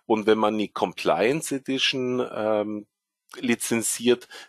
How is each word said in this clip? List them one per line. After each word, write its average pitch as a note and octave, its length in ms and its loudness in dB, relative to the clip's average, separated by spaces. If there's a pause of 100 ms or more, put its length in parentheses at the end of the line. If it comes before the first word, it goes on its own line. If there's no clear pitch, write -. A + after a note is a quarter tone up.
und G#2+ 220 0
wenn A2 100 6
man G#2+ 180 2
die G#2 140 -2
Compliance G2+ 840 0
Edition, B2+ 760 -2
ähm, G#2+ 540 -2 (540)
lizenziert, A#2+ 880 0 (220)